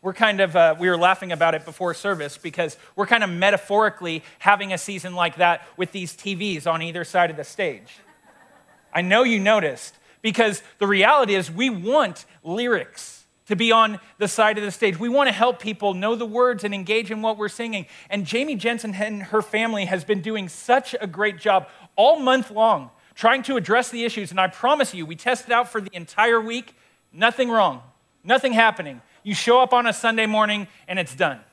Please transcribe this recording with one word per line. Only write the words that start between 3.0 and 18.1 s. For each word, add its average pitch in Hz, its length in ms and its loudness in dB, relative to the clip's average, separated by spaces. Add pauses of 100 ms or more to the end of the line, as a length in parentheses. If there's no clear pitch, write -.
kind 226 180 2
of 190 60 -4
metaphorically 190 920 0 (160)
having 196 340 2
a 180 60 -4
season 185 360 -10
like 175 220 -2
that 175 300 2 (100)
with 180 160 -4
these 180 220 -10
T 196 200 -8
Vs 180 320 -6
on 160 160 -2
either 170 220 -8
side 175 260 2
of 156 60 -10
the 147 80 -10
stage. 127 520 -8 (960)
I 170 80 -2
know 190 240 4
you 233 160 2
noticed, 190 540 0 (260)
because 220 420 0 (160)
the 202 80 0
reality 202 480 4
is 185 160 -2
we 220 180 -2
want 226 560 -2 (180)
lyrics 202 840 -6 (220)
to 208 100 -2
be 226 160 2
on 220 280 2 (180)
the 208 100 -2
side 214 280 2
of 208 80 -6
the 202 60 -4
stage. 190 280 -2
We 233 100 -4
want 269 200 2
to 233 40 0
help 233 280 0
people 208 320 -4
know 202 220 -2
the 233 120 -6
words 226 380 0
and 202 100 -4
engage 202 360 -2
in 214 100 -6
what 220 160 -2
we're 208 140 -6
singing. 220 360 -8 (220)
And 196 180 -4